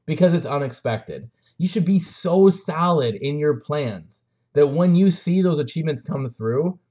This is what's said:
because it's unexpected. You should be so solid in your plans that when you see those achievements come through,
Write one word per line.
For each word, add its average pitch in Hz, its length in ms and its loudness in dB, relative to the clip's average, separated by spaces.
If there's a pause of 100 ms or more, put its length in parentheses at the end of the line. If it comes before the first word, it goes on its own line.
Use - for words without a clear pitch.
because 170 280 2
it's 156 120 0
unexpected. 120 800 -6 (300)
You 180 100 -2
should 185 180 -2
be 190 120 2
so 185 540 4
solid 160 640 -2
in 143 240 -4
your 147 200 0
plans 117 680 -8 (260)
that 147 140 4
when 170 280 2
you 190 140 4
see 175 320 0
those 175 160 2
achievements 147 460 -4
come 135 260 -6
through, 131 480 -4 (140)